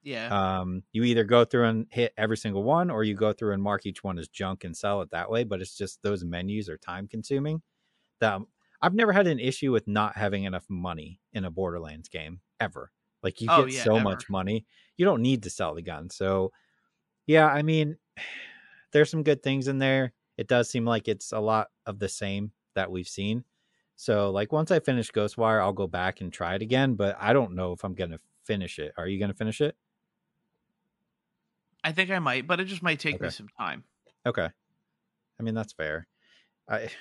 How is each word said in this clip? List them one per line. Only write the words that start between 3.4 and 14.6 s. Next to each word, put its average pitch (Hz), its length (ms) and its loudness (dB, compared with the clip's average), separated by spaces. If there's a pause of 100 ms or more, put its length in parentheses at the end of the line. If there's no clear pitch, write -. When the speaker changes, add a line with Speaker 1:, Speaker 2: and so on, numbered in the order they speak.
Speaker 2:
and 98 100 0
mark 101 220 0
each 95 180 -8
one 92 160 -4
as 78 100 -10
junk 95 340 -6
and 82 120 -10
sell 101 260 -2
it - 100 -8
that 85 200 -6
way, 117 120 0
but 98 180 -4
it's - 160 -12
just, - 240 -8
those 101 220 -2
menus 92 460 -4
are 78 80 -10
time 95 300 -10
consuming. 139 540 -4 (580)
The, 104 260 0 (360)
I've 175 140 2
never 214 180 4
had 190 140 6
an 143 120 0
issue 131 320 -2
with 110 160 2
not 104 300 0
having 101 280 0
enough 92 240 -6
money 87 520 -8 (120)
in 98 120 -4
a 87 60 -6
Borderlands 85 580 -6
game, 82 320 -12 (180)
ever. - 340 -6 (300)
Like, 95 180 -4
you 113 80 -4
Speaker 1:
Oh, 156 160 8
Speaker 2:
get - 0 -
Speaker 1:
yeah, 131 220 -2
Speaker 2:
so 110 120 6
Speaker 1:
ever. - 20 -
Speaker 2:
much 95 280 -4
money. 98 360 -2 (320)